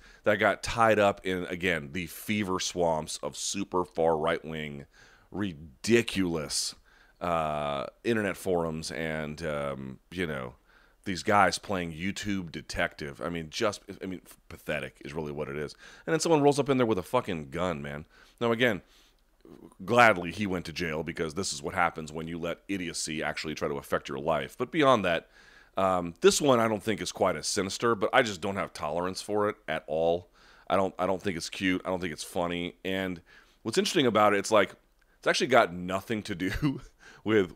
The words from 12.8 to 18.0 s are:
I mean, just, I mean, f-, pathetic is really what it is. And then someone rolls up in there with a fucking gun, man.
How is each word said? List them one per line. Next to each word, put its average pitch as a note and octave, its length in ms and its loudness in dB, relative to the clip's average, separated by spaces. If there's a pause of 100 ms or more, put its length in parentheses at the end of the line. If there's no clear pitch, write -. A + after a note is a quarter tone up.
I E2 80 -4
mean, E2 180 -6
just, G#2 320 -2 (220)
I - 40 -8
mean, F#2 200 -8
f-, - 120 -20 (120)
pathetic D2 520 -8
is C#2+ 120 -12
really D2+ 180 -6
what D2 160 -6
it C#2 80 -8
is. D2 180 -6 (320)
And - 60 -4
then D#3+ 80 2
someone D#3+ 220 4
rolls C#3+ 160 6
up C3 100 0
in C3+ 80 4
there B2+ 100 4
with A2 120 2
a F2 40 -2
fucking E2+ 460 -4
gun, E2 320 -2
man. C#2+ 240 -10 (380)